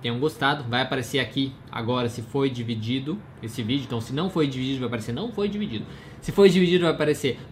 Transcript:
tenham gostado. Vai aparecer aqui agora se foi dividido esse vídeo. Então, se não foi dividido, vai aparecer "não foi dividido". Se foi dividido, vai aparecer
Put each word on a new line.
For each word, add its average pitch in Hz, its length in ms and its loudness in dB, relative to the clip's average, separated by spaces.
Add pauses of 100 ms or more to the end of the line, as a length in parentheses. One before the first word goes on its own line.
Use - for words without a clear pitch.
tenham 120 160 -2
gostado. 147 500 0
Vai 123 120 2
aparecer 131 380 -2
aqui 131 340 -2 (180)
agora 120 380 -2
se 113 120 -8
foi 139 280 0
dividido 120 680 -4 (240)
esse 117 220 -6
vídeo. 127 220 -2
Então, 117 160 -4
se 117 120 -8
não 165 160 -2
foi 156 180 2
dividido, 131 320 -4
vai 123 80 -2
aparecer 117 260 -6
"não 202 180 -4
foi 208 160 -2
dividido". 202 380 -4 (360)
Se - 100 -6
foi 196 180 10
dividido, 175 340 6
vai 160 100 4
aparecer 147 460 2 (120)